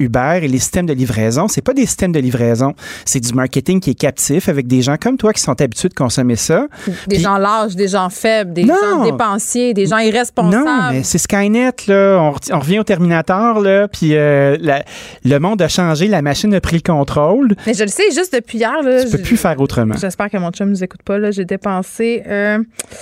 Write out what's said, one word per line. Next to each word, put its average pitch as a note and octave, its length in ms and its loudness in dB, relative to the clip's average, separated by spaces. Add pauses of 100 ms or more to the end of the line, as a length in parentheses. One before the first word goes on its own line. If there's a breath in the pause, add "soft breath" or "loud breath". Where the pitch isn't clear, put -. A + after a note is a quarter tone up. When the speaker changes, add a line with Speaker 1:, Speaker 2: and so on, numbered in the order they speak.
Speaker 1:
Uber C3 420 0
et D3 60 -2
les C3 100 0
systèmes F3 280 -2
de D#3 60 -2
livraison. A2+ 560 0
C'est - 140 -2
pas B3+ 100 0
des C4+ 140 2
systèmes - 260 -2
de D#3+ 60 0
livraison, A#2+ 560 0 (300 loud breath)
c'est - 160 -2
du A#2+ 120 -4
marketing C3 480 0
qui D3 100 -2
est A#2+ 40 -2
captif D3 540 -2
avec C#3 180 -2
des B2+ 160 2
gens C#3 180 0
comme C4 160 0
toi G#3+ 160 2
qui - 100 -4
sont - 180 -2
habitués C3+ 280 -2
de - 60 -4
consommer B2 420 0
ça. F#3 300 0 (200 loud breath)
Speaker 2:
Des G3 60 -2 (240 loud breath)
Speaker 1:
Puis F3+ 40 2
Speaker 2:
gens G3 180 2
lâches, G#3 360 0
des F#3+ 140 0
gens F#3 220 0
faibles, G#3+ 420 -2
des F3 120 0
Speaker 1:
Non. C#4+ 160 6
Speaker 2:
gens G4 240 0
dépensiers, A#3 680 0
des G3 120 2
gens G#3+ 120 0
irresponsables. A3 640 2
Speaker 1:
Non, B3 280 0
mais C3 100 -2
c'est - 160 -2
Skynet, G#3 540 0 (160)
là. G3 320 4
On D3+ 120 2
re-, - 220 -8
on E3 40 0
revient D#3 220 0
au G#3+ 40 -2
Terminator, F#3 760 2
là, G3+ 280 4
puis, D#3+ 260 0
euh, C#3+ 460 4
la, D3 220 0 (420 loud breath)
le C#3 140 4
monde F#3+ 240 0
a D#3 60 2
changé, E3 380 0
la F#3+ 160 2
machine C#3+ 320 0
a F3+ 60 2
pris - 160 -2
le E3 60 0 (100)
contrôle. E3 640 2 (120)
Speaker 2:
Mais A3+ 80 0
je F3+ 80 -2
le D4+ 80 0
sais, F4+ 140 0 (100)
juste F4+ 200 -2
depuis A#3 240 -4
hier, B3 240 -2
là, B3+ 220 2
Speaker 1:
Tu A#3+ 60 -4
peux D3+ 80 0
Speaker 2:
je F#3+ 40 -4
Speaker 1:
plus - 140 2
faire E3 240 0
autrement. A#2+ 380 0
Speaker 2:
J'espère G3+ 320 -4
que G#3+ 80 -6
mon F3 120 -4
chum G3 200 -4
nous F#3 140 -2
écoute - 180 -14
pas, G3+ 160 -4
là. G#3 120 -2
J'ai G3 140 -4
dépensé, F#3+ 800 -4
euh, G#3 320 -2 (440 loud breath)